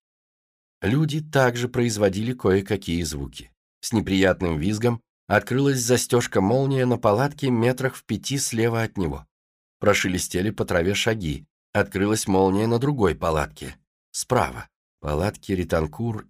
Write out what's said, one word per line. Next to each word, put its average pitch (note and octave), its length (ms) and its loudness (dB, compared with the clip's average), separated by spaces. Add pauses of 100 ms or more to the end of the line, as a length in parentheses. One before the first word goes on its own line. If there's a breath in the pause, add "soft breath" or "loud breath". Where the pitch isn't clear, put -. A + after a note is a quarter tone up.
(800)
Люди D3 400 0
также B2 480 0
производили G#2+ 640 0
кое-какие G2 720 0
звуки. D2 500 -10 (260)
С - 140 -8
неприятным F#2 640 2
визгом G#2+ 440 -2 (260)
открылась C3 520 2
застёжка-молния B2 1040 2
на B2 120 0
палатке B2+ 520 0
метрах B2+ 460 0
в - 80 -20
пяти A#2 340 -4
слева A2+ 440 -2
от A2 160 -6
него. D#2 280 -4 (540)
Прошелестели F#2+ 720 0
по G#2 160 -4
траве F2+ 280 0
шаги. F#2+ 520 -2 (260)
Открылась G2+ 560 0
молния F#2+ 400 4
на A#2 120 2
другой B2 360 0
палатке. D2+ 600 -4 (340)
Справа. G2+ 560 -2 (320)
Палатки E2+ 540 -2
Ританкур F2+ 760 -2